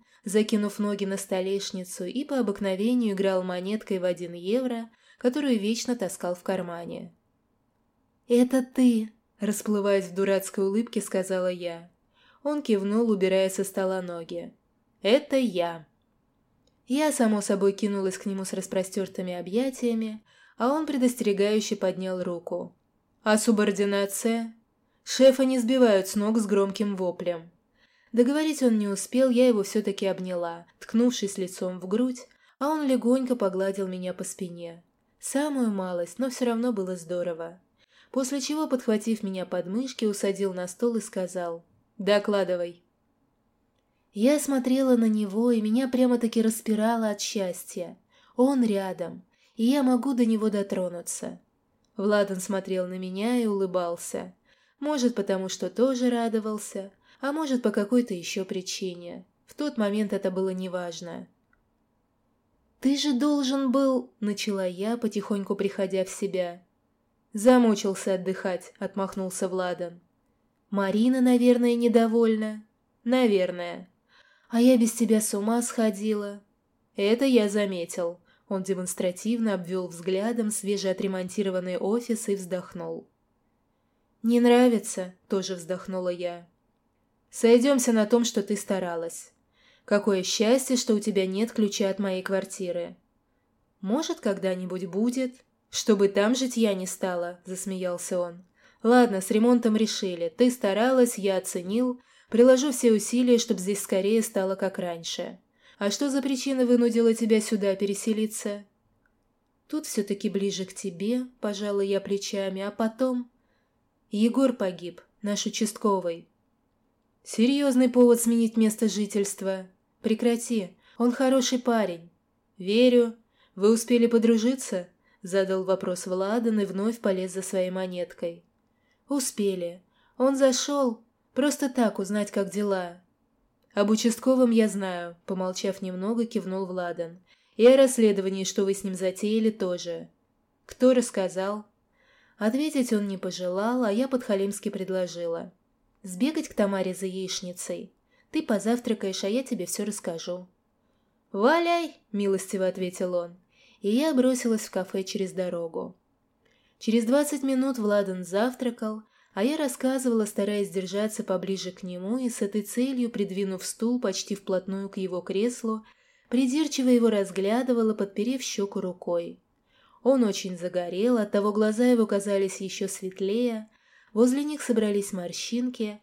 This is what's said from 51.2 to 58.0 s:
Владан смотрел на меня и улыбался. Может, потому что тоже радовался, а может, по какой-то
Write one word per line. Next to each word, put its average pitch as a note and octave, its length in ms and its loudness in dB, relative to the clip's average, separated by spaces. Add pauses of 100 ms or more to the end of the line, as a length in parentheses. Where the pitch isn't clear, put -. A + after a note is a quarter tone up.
Владан G3+ 440 0
смотрел F#3+ 480 -4
на F#3 100 -10
меня F#3+ 400 -4
и A#3+ 80 0
улыбался. F#3 880 -4 (460)
Может, C4+ 360 0
потому F#3+ 340 -2
что F3+ 200 -6
тоже B3 400 0
радовался, G#3+ 840 -4 (280)
а C4+ 120 -4
может, C#4+ 300 -2
по A3 100 0
какой-то A3 420 0